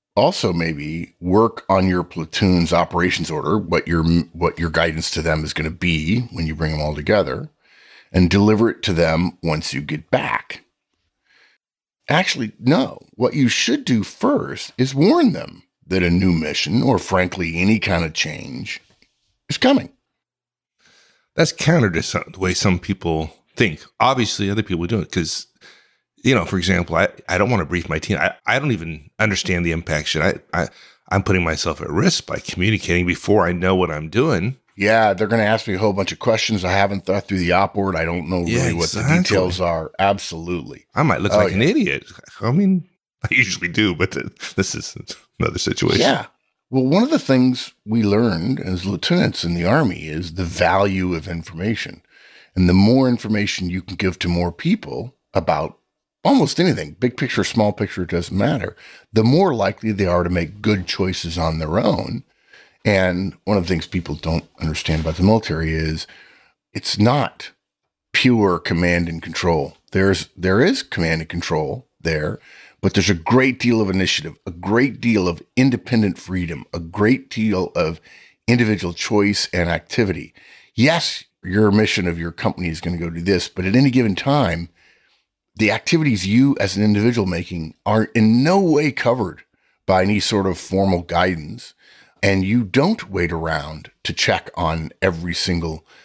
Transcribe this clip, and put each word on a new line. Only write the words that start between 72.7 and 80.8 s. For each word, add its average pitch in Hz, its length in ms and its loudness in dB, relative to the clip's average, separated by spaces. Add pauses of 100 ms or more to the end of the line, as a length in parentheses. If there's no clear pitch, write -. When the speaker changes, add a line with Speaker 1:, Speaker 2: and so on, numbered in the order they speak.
Speaker 1:
but - 120 0
there's 98 160 2
a 95 60 4
great 123 440 2
deal 120 200 2
of 101 100 0
initiative, 85 560 -2
a 92 60 -10
great 104 480 -2
deal 107 300 2
of 85 120 -6 (140)
independent 117 640 2
freedom, 87 560 -6
a 87 60 -6
great 104 500 0
deal 104 460 -2
of 82 260 -2 (460)
individual 107 460 2
choice 101 600 0
and 87 160 0
activity. - 640 -2 (420)
Yes, 156 480 0 (220)